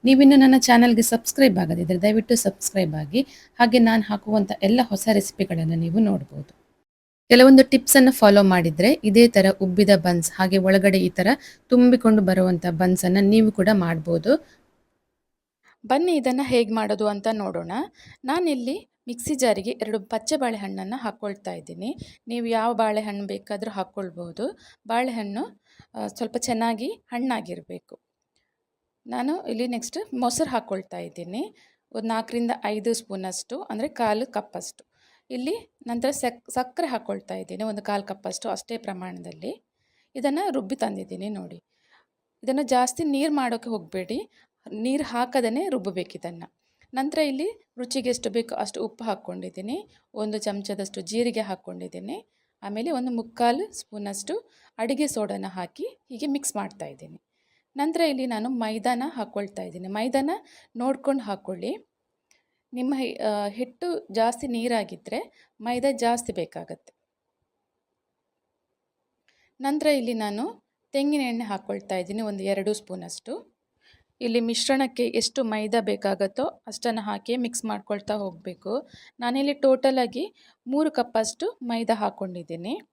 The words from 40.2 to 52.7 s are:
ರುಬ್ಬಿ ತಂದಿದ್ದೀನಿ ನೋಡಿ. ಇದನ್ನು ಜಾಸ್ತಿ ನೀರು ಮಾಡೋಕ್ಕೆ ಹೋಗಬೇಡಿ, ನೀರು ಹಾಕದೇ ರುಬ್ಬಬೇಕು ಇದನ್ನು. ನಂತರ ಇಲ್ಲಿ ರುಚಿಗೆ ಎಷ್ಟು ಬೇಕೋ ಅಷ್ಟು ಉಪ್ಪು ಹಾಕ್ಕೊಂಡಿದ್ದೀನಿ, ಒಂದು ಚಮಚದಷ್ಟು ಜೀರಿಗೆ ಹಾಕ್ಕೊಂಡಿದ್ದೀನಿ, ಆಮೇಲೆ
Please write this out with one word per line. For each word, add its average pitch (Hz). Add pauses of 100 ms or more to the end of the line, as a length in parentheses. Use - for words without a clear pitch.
ರುಬ್ಬಿ 208
ತಂದಿದ್ದೀನಿ 190
ನೋಡಿ. 185 (840)
ಇದನ್ನು 262
ಜಾಸ್ತಿ 254
ನೀರು 294
ಮಾಡೋಕ್ಕೆ 240
ಹೋಗಬೇಡಿ, 185 (460)
ನೀರು 262
ಹಾಕದೇ 240
ರುಬ್ಬಬೇಕು 190
ಇದನ್ನು. 170 (460)
ನಂತರ 294
ಇಲ್ಲಿ 277 (300)
ರುಚಿಗೆ 247
ಎಷ್ಟು 240
ಬೇಕೋ 233
ಅಷ್ಟು -
ಉಪ್ಪು 220
ಹಾಕ್ಕೊಂಡಿದ್ದೀನಿ, 190 (380)
ಒಂದು 214
ಚಮಚದಷ್ಟು 202
ಜೀರಿಗೆ 226
ಹಾಕ್ಕೊಂಡಿದ್ದೀನಿ, 185 (460)
ಆಮೇಲೆ 214